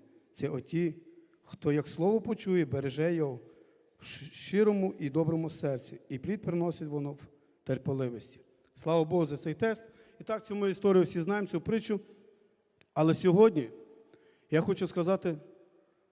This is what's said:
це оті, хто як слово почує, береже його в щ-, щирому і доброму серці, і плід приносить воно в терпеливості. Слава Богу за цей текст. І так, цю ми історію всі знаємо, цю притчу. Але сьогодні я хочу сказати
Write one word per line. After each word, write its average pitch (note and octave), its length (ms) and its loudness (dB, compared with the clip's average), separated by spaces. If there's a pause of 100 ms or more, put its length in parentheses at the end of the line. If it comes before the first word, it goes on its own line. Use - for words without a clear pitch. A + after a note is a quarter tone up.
(340)
це C#3 140 -4
оті, D#3 460 -2 (480)
хто - 300 -2
як D3 160 0
слово G3+ 320 2
почує, F#3 440 0
береже C#3 500 -2
його C#3 260 -2 (580)
в - 60 -20
щ-, - 280 -14
щирому G3+ 640 2
і C#3+ 120 -4
доброму D#3+ 400 0
серці, - 580 -6
і C3+ 100 -8
плід F#3+ 240 -6
приносить E3+ 460 -2
воно C#3+ 240 -6
в C#3 80 -18 (440)
терпеливості. C3 760 -4 (360)
Слава D#3+ 280 2
Богу E3+ 200 2
за C#3+ 120 -4
цей D#3 180 -6
текст. A3 280 -2 (380)
І - 40 -20
так, A3 220 -6
цю G3+ 80 -6
ми G3+ 160 0
історію F#3+ 340 6
всі F3 160 -2
знаємо, G3 280 -2
цю E3 120 -4
притчу. A3 400 -2 (960)
Але D#3 200 4
сьогодні F3+ 560 4 (800)
я D3+ 100 4
хочу F#3 260 -2
сказати F3+ 500 -2 (760)